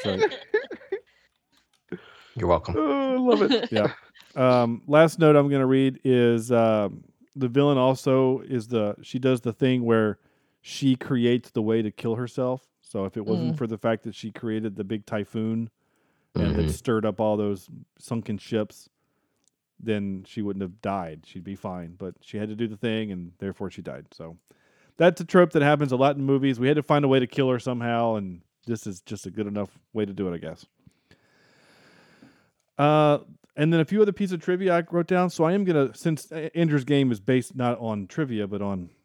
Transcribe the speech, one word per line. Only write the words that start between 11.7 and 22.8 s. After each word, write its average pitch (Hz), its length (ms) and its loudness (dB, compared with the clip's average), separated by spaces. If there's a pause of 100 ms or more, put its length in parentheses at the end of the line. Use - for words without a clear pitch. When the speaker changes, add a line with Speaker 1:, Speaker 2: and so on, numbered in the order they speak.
Speaker 1:
to 107 80 -2
kill 113 260 -6
herself. 127 500 -6 (160)
So 98 240 -6
if 95 100 -8
it 110 80 -6
wasn't 90 300 -2
Speaker 4:
Mm. 151 40 -6
Speaker 1:
for 131 80 -4
the 110 120 -6
fact 113 260 -2
that 107 100 -12
she 113 160 -12
created 110 460 -6
the 107 80 -6
big 104 220 -8
typhoon 113 640 -4 (640)
and 85 180 -2
Speaker 2:
Mm-hmm. 80 100 -2
Speaker 1:
had 78 100 -2
stirred 110 340 -2
up 104 140 -4
all 107 160 0
those 101 320 -4 (300)
sunken 110 400 -8
ships, - 500 -6 (920)
then 101 460 -4
she - 160 -8
wouldn't 98 200 -6
have 95 200 -10
died. 87 440 -6
She'd 92 180 -18
be 98 100 -12
fine. 90 440 -12
But 92 220 -12
she - 180 -14
had 107 100 -6
to 107 80 -10
do 117 120 -4
the 107 80 -12
thing, 110 360 -4